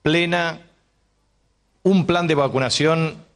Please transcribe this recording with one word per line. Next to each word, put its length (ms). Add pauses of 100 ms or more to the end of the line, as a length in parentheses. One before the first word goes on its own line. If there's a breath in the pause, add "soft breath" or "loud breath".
plena, 580 (1200)
un 240
plan 180
de 80
vacunación 920 (120)